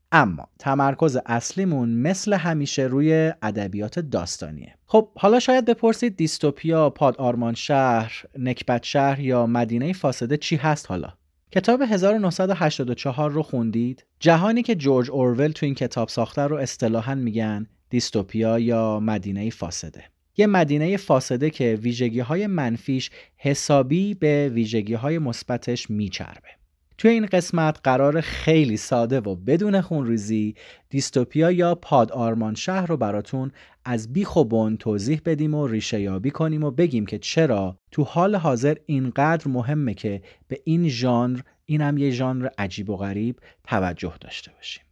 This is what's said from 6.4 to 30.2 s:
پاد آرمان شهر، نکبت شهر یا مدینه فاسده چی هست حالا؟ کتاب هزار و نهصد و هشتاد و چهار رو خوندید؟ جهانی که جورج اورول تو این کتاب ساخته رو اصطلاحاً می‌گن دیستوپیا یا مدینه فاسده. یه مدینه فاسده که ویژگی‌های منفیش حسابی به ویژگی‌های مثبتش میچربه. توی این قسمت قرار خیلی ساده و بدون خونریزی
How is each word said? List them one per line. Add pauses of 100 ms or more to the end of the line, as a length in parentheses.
پاد
آرمان
شهر، (140)
نکبت
شهر
یا
مدینه
فاسده
چی
هست
حالا؟ (420)
کتاب
هزار
و
نهصد
و
هشتاد
و
چهار
رو
خوندید؟ (140)
جهانی
که
جورج
اورول
تو
این
کتاب
ساخته
رو
اصطلاحاً
می‌گن (240)
دیستوپیا
یا
مدینه
فاسده. (320)
یه
مدینه
فاسده
که
ویژگی‌های
منفیش (260)
حسابی
به
ویژگی‌های
مثبتش
میچربه. (500)
توی
این
قسمت
قرار
خیلی
ساده
و
بدون
خونریزی (360)